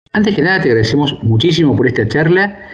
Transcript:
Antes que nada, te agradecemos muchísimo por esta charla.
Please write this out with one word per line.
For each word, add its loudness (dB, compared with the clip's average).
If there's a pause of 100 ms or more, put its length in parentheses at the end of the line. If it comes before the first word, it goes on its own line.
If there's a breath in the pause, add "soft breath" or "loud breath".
(120)
Antes 0
que 0
nada, 0
te 0
agradecemos 0
muchísimo 2
por 0
esta -2
charla. 0 (140 loud breath)